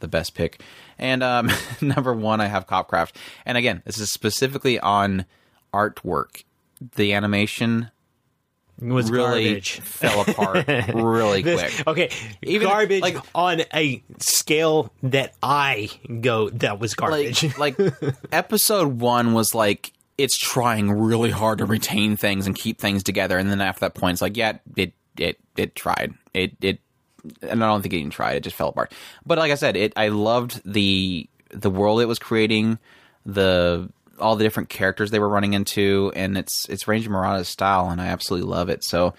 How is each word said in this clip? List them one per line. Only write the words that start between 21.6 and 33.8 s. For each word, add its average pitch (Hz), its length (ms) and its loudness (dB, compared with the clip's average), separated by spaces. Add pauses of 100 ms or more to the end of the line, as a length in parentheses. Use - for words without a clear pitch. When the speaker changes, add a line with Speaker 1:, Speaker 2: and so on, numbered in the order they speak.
Speaker 1:
retain 104 500 0
things 98 300 0
and 95 80 -2
keep - 240 -6
things 98 240 0
together, 95 360 0
and 95 120 0
then 101 120 0
after 92 180 -4
that 92 140 -2
point, 90 220 0
it's - 60 -4
like, 101 140 -2
yeah, 113 220 -2 (180)
it, 90 160 -2 (260)
it, 85 200 -2 (180)
it - 180 -4
tried. - 380 -4 (220)
It, 95 260 -2
it 95 200 -2 (640)
and 113 200 -2
I 110 40 2
don't 107 160 2
think 95 120 -4
it 85 40 -2
even 73 120 -6
tried. 62 260 -4
It 71 80 -4
just - 120 -10
fell 76 120 -2
apart. - 240 -4 (320)
But 160 140 0
like 156 140 2
I 143 40 2
said, 127 200 0
it, 107 200 2
I 107 120 2
loved 113 560 0
the, 95 640 0 (220)
the 98 200 -2
world 104 300 4
it 120 60 4
was 113 120 -2
creating, 110 600 2 (460)
the, 92 640 2 (300)